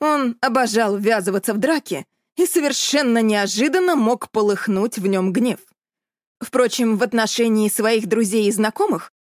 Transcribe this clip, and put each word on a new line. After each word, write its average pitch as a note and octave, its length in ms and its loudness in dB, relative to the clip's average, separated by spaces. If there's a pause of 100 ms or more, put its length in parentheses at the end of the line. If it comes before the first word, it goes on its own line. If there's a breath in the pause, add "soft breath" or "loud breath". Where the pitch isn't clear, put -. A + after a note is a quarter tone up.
Он C#4+ 400 0
обожал A3+ 560 0
ввязываться G3+ 560 0
в G#3 60 -2
драки C4+ 480 -2 (300)
и F4+ 100 2
совершенно C#4 760 0
неожиданно A3 720 0
мог A#3 360 0
полыхнуть G#3 680 -2
в F#3+ 100 -4
нём F#3+ 280 0
гнев. A#3 240 0 (840)
Впрочем, A#3+ 560 0
в G3 60 0
отношении A3 640 0
своих A3 380 0
друзей G#3+ 420 0
и G3+ 40 2
знакомых A3 600 -2 (160)